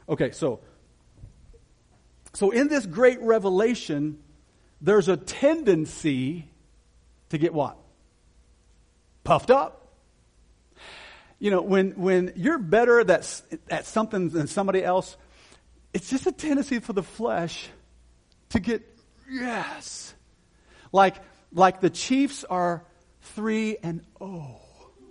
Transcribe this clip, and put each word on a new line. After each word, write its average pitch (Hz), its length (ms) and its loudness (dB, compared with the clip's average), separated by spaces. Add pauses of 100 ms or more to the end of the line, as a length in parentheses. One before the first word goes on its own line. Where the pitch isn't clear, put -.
Okay, 147 220 -2
so, 127 300 -4 (1700)
so 196 180 0
in 262 180 2
this 285 180 -2
great 247 340 4
revelation, 196 960 0 (640)
there's 185 280 4
a 180 100 4
tendency 165 1300 0 (800)
to 165 80 -6
get 165 160 0
what? 143 240 -4 (1500)
Puffed 165 260 2
up. 277 240 2 (1700)
You 202 120 0
know, 180 100 2
when, 190 300 2
when 185 420 0
you're 277 240 0
better 233 400 4
at, 190 120 4 (600)
at 156 160 -4
something 220 440 -2
than 156 180 -2
somebody 190 340 0
else, 180 340 -2 (800)
it's - 160 -8
just 262 160 -2
a 349 60 0
tendency 277 480 -2
for 220 120 -8
the 190 100 -2
flesh 208 640 -6 (840)
to 233 80 0
get, 220 240 -4 (480)
yes. 240 840 -10 (760)
Like, 190 260 4 (360)
like 180 280 4
the 175 100 2
Chiefs - 540 -2
are 175 400 -2 (380)
three 220 600 -4
and 165 200 -8 (180)
oh. 160 400 -14 (500)